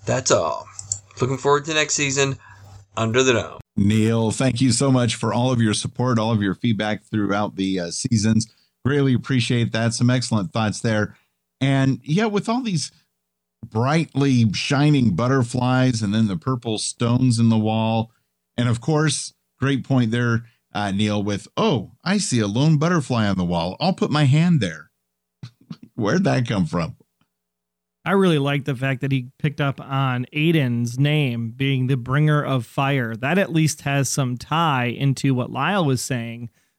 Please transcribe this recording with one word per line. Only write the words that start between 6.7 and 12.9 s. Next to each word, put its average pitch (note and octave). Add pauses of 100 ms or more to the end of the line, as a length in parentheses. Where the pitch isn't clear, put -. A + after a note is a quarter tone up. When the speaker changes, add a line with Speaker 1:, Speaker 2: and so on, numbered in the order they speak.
Speaker 2:
throughout G2+
the, F#2+
uh, E2+
seasons. A2 (380)
Greatly C#3
appreciate A#2+
that. A2+
Some A#2+
excellent A#2
thoughts A2
there. G#2+ (440)
And C3+
yeah, F#3
with G3+
all A#3+
these F#3 (720)